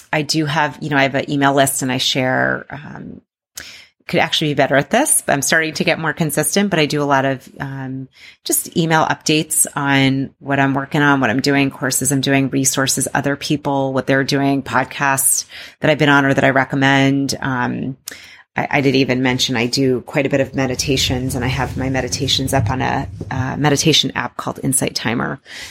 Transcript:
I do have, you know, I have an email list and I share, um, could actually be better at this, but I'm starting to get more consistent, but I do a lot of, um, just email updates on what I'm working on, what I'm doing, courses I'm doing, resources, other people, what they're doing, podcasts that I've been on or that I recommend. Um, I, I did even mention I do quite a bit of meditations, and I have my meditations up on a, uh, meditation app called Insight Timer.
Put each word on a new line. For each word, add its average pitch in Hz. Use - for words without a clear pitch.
I 156
do 156
have, 147
you 151
know, 147
I 135
have 135
an -
email 139
list 139
and 127
I 127
share, 131
um, -
could -
actually 156
be -
better 139
at 139
this, 285
but -
I'm 139
starting 160
to 165
get 165
more 156
consistent, 170
but 170
I 151
do 147
a -
lot 135
of, 131
um, 135
just -
email 160
updates -
on 135
what 139
I'm 139
working 139
on, 143
what 123
I'm 127
doing, 139
courses 131
I'm 135
doing, 135
resources, 131
other 139
people, 139
what 131
they're 139
doing, 139
podcasts -
that 151
I've 139
been 147
on 143
or 135
that 139
I 135
recommend. 135
Um, 123
I, 127
I 143
did 131
even 127
mention 131
I 117
do 127
quite -
a 135
bit 139
of 135
meditations, 131
and 123
I 127
have 131
my 131
meditations 131
up 131
on 127
a, 127
uh, 127
meditation 143
app -
called -
Insight -
Timer. 135